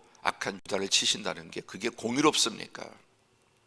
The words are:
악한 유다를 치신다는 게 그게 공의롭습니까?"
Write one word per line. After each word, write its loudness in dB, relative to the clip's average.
악한 -2
유다를 0
치신다는 2
게 -8
그게 -4
공의롭습니까?" 0